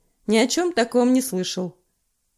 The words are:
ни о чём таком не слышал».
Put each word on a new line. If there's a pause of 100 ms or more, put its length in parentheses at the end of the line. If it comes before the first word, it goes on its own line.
(260)
ни
о
чём
таком
не
слышал». (600)